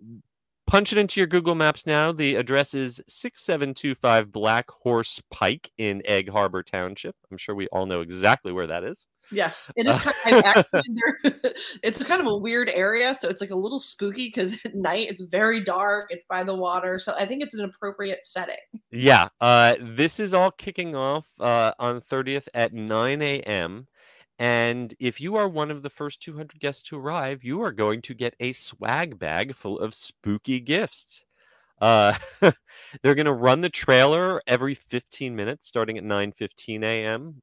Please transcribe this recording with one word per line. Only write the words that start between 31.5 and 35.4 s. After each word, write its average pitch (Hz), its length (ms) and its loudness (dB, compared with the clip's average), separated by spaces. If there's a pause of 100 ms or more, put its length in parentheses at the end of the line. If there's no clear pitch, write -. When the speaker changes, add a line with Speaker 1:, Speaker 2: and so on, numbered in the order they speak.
Speaker 1:
Uh, 107 340 8 (260)
<laughs> 175 120 8 (500)
they're 139 140 6
gonna 147 160 2
run 127 280 4
the 175 80 0
trailer 156 760 4
every 127 280 0
fifteen - 600 -8
minutes, 110 320 -6